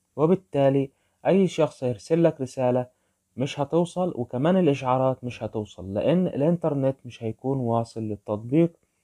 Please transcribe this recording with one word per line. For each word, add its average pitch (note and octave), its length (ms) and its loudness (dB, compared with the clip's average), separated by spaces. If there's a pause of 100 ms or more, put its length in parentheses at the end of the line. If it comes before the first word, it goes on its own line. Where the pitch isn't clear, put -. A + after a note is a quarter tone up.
(160)
وبالتالي C#3 760 2 (360)
أي F#3 200 4
شخص - 360 -2
يرسل C3 400 0
لك D#3+ 180 2
رسالة B2 460 0 (500)
مش A#2+ 220 -4
هتوصل، E3+ 560 -2
وكمان C3 420 0
الإشعارات C3 680 2
مش A#2+ 200 -10
هتوصل، G#2 500 -8
لأن D#3+ 340 2
الإنترنت C#3+ 680 0 (100)
مش A#2 180 -14
هيكون B2+ 340 -4
واصل A#2 440 -2
للتطبيق A2+ 680 -2 (320)